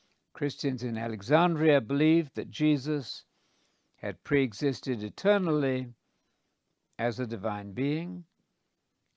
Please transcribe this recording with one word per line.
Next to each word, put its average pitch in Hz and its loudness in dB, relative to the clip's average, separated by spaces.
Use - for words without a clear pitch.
Christians 135 -4
in 120 -4
Alexandria 143 4
believed 147 2
that 107 -8
Jesus 147 -2
had 104 -10
pre-existed 135 -2
eternally 147 0
as 117 0
a 127 -4
divine 104 -6
being, 160 -4